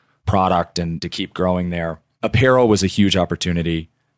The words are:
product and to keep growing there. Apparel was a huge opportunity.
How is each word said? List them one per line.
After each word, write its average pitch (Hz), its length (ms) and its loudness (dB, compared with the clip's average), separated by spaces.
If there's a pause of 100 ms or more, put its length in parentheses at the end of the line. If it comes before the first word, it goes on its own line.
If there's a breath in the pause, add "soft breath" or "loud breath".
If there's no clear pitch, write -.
(280 soft breath)
product 92 500 0
and 82 240 -6
to 87 80 -10
keep - 240 -10
growing 90 380 -2
there. 82 280 -6 (220)
Apparel 127 460 4
was 101 160 4
a 98 40 2
huge 98 300 0
opportunity. 85 720 -2 (280)